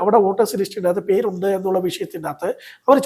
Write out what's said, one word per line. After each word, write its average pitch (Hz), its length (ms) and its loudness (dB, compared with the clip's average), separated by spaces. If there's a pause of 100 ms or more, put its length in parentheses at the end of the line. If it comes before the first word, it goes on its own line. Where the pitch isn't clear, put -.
അവിടെ 208 240 4
വോട്ടേഴ്സ് 196 360 0
ലിസ്റ്റിൻ്റെ 185 280 -2
അകത്ത് 185 200 -2
പേരുണ്ട് 190 460 0
എന്നുള്ള 185 320 0
വിഷയത്തിൻ്റെ 165 440 -8
അകത്ത് - 160 -6 (380)
അവർ 269 200 6